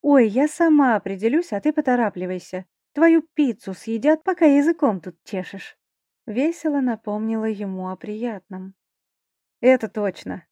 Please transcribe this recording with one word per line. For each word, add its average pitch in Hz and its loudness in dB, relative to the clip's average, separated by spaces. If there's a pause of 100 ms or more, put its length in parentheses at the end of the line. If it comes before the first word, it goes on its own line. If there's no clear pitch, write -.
«Ой, 277 4
я 240 0
сама 294 2
определюсь, 214 -2
а 202 -4
ты 294 -2
поторапливайся. 185 -4 (280)
Твою 330 4 (120)
пиццу 240 -2
съедят, 226 0
пока 359 0
языком 285 4
тут - -14
чешешь», - -10 (480)
весело 285 -2
напомнила 220 -4
ему 190 -6
о 185 -10
приятном. 208 -10 (880)
«Это 254 4
точно. 190 -8